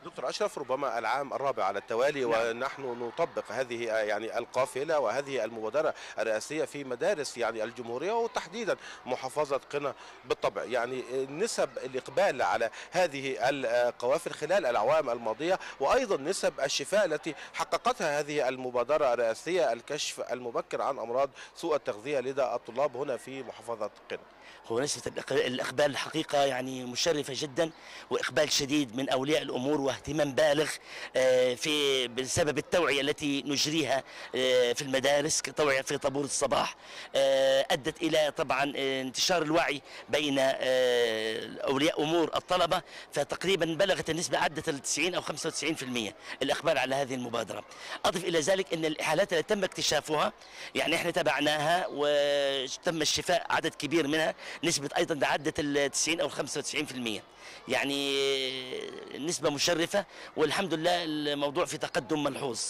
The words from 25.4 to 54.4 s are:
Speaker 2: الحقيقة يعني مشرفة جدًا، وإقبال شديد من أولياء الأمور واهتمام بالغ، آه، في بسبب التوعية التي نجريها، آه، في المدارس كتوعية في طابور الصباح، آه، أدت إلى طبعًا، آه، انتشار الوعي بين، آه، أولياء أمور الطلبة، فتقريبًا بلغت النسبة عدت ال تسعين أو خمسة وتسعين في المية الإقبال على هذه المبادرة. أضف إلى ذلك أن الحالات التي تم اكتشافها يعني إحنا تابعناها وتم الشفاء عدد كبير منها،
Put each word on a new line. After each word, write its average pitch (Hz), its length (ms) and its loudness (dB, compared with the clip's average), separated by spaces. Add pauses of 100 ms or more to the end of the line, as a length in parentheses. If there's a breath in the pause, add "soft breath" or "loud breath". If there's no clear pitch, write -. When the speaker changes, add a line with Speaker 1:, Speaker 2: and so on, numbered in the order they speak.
Speaker 2:
الحقيقة 147 580 -2
يعني 127 400 -2
مشرفة 139 520 0
جدًا، 151 340 -2 (400 loud breath)
وإقبال 135 420 2
شديد 139 440 0
من 135 120 -2
أولياء 139 340 2
الأمور 143 380 -2
واهتمام 139 520 -2
بالغ، 147 380 4 (460 loud breath)
آه، 127 380 6
في 139 540 2
بسبب 131 500 0
التوعية 151 420 2
التي 139 460 0
نجريها، 139 560 0 (320 loud breath)
آه، 127 380 4
في 117 100 -2
المدارس 139 600 2
كتوعية 135 400 2
في 143 160 -4
طابور 139 260 0
الصباح، 135 520 0 (380 loud breath)
آه، 135 560 6
أدت 151 320 -2
إلى 156 340 2
طبعًا، 139 400 0
آه، 135 260 0
انتشار 160 400 0
الوعي 151 400 2 (260 loud breath)
بين، 147 300 2
آه، 120 1300 2
أولياء 143 380 2
أمور 160 340 2
الطلبة، 175 460 0 (300 loud breath)
فتقريبًا 165 540 0
بلغت 165 440 2
النسبة 160 280 0
عدت 160 300 0
ال 147 100 -2
تسعين 165 360 -2
أو 165 60 0
خمسة - 260 -6
وتسعين 156 280 -2
في - 80 -6
المية 120 320 -2 (280 loud breath)
الإقبال 143 360 2
على 131 160 0
هذه 135 200 -2
المبادرة. 113 500 -6 (400 loud breath)
أضف 190 200 2
إلى 170 160 4
ذلك 190 340 2
أن 160 100 -2
الحالات 156 480 2
التي 170 220 2
تم 202 100 0
اكتشافها 156 680 0 (420 loud breath)
يعني 135 200 2
إحنا 165 160 2
تابعناها 151 800 2
وتم 143 1120 2
الشفاء 151 480 0
عدد 147 240 0
كبير 151 320 0
منها، 156 280 2 (300 loud breath)